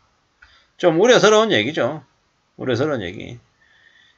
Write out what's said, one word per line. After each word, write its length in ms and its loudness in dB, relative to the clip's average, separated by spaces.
좀 240 2
우려스러운 520 4
얘기죠. 520 -4
우려스러운 440 -4
얘기. 380 -14